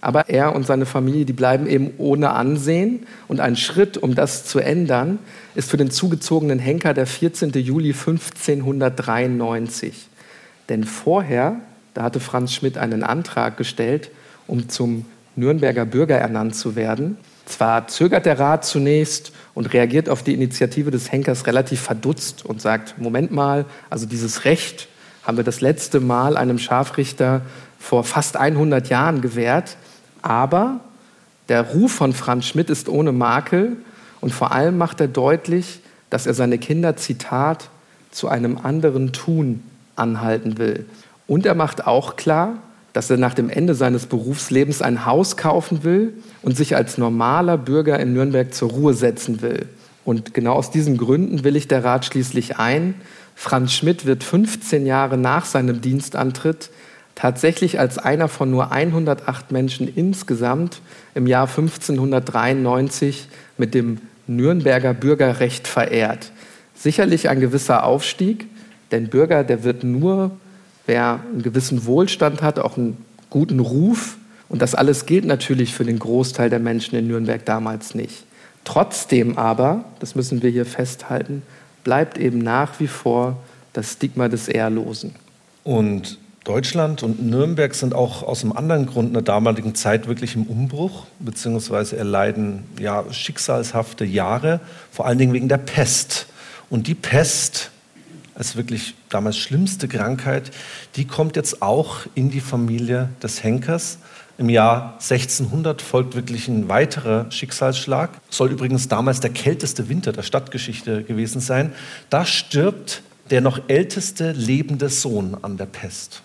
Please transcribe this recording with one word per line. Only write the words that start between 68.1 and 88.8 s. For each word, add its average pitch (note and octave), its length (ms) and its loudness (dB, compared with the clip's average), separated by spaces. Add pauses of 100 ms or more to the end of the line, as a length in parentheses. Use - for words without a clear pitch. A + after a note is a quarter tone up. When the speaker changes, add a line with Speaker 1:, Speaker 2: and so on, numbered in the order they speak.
Speaker 1:
denn A2+ 180 -2
Bürger, D3 360 4
der A#2+ 200 0
wird B2 200 0
nur, F#3 480 2 (540)
wer A#2+ 340 0 (120)
einen B2+ 100 -4
gewissen A#2+ 440 0
Wohlstand D3+ 560 2
hat, D3+ 160 0
auch - 180 -2
einen A#2 200 -2 (340)
guten C#3 300 2
Ruf. D#3 560 2 (320)
Und A2+ 120 -4
das A#2+ 140 0
alles C#3 320 2
gilt F#3 180 4
natürlich C3 500 0
für A#2 100 -2
den A#2 140 0
Großteil B2 520 0
der A#2+ 80 2
Menschen A#2 380 -2
in A2+ 100 0
Nürnberg A2+ 380 -2
damals A2 500 -4
nicht. - 300 -8 (400)
Trotzdem A#2+ 720 2
aber, B2+ 460 2 (160)
das - 140 -10
müssen B2+ 280 -2
wir B2 80 4
hier A#2+ 160 0
festhalten, C3 760 -6 (420)
bleibt C#3+ 340 0
eben A#2+ 200 0
nach A#2+ 420 0
wie D3+ 60 0
vor B2 500 0 (360)
das G#2+ 200 -6
Stigma B2+ 360 -2
des A2+ 200 -4
Ehrlosen. A2 680 -2 (500)
Speaker 2:
Und G#2+ 540 0 (260)
Deutschland C#3+ 580 -2
und A2 220 -2
Nürnberg C#3+ 500 0
sind B2+ 200 -2
auch B2 280 0
aus - 200 -4
einem A2 100 -2
anderen D3 340 0